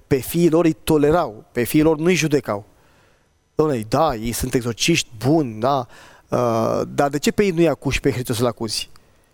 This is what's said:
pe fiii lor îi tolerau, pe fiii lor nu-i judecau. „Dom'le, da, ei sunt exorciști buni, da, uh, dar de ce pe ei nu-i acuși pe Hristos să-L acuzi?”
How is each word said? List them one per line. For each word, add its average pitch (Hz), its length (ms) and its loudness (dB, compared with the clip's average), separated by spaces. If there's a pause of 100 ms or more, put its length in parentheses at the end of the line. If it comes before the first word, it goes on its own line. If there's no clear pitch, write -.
pe 143 100 2
fiii 165 340 2
lor 165 140 4
îi 160 200 0
tolerau, 147 680 0
pe 123 100 -2
fiii 151 200 2
lor 156 160 2
nu-i 170 160 2
judecau. 139 500 -2 (920)
„Dom'le, 131 340 0
da, 143 260 0
ei 113 180 -4
sunt 131 220 -4
exorciști 127 540 0 (100)
buni, 127 420 0
da, 131 260 0 (420)
uh, 113 520 0 (140)
dar 143 140 0
de 143 100 -4
ce 226 120 -2
pe 214 140 0
ei 196 60 0
nu-i 165 180 2
acuși 139 320 -4
pe 143 100 0
Hristos 120 260 -4
să-L 120 100 0
acuzi?” - 440 -6 (440)